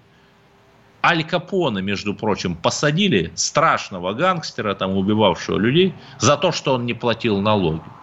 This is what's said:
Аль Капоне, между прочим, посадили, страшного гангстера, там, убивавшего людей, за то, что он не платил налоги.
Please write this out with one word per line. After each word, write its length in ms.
Аль 180
Капоне, 580
между 340
прочим, 400
посадили, 800
страшного 800
гангстера, 600
там, 240
убивавшего 600
людей, 340
за 160
то, 160
что 220
он 120
не 100
платил 460
налоги. 420